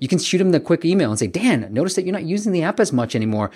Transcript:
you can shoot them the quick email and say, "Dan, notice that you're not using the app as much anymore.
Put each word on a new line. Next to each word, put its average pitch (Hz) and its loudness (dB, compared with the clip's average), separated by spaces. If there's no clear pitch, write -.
you 131 -4
can 180 2
shoot - 0
them 185 4
the 165 4
quick 170 0
email 165 2
and 107 -2
say, 120 0
"Dan, 139 0
notice 151 -2
that 190 0
you're 180 -4
not 196 -4
using 202 -2
the 175 2
app 175 0
as 214 2
much 120 0
anymore. 107 0